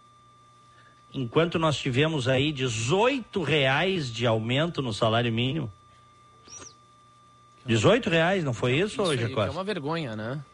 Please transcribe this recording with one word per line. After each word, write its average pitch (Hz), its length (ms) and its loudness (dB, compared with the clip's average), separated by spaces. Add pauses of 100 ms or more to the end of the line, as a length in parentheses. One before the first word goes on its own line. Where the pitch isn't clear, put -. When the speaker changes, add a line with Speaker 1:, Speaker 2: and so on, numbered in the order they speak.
(1120)
Speaker 1:
enquanto 151 460 0
nós 160 180 2
tivemos 139 520 0
aí 139 240 2
dezoito 160 920 0
reais 147 680 0
de 113 140 -4
aumento 123 560 0
no 120 140 -4
salário 117 380 2
mínimo. 123 380 -2 (2000)
Dezoito 151 420 4
reais, 165 360 2
não 131 100 -2
foi 127 220 0
isso, 202 180 0
Speaker 2:
Isso 220 80 -2
Speaker 1:
ô 180 80 0
Speaker 2:
aí, 139 80 0
Speaker 1:
Jacó? 113 240 -2
Speaker 2:
que 95 60 0
é - 20 -4
uma 185 140 -6
vergonha, 160 500 -6
né? 113 260 -6 (140)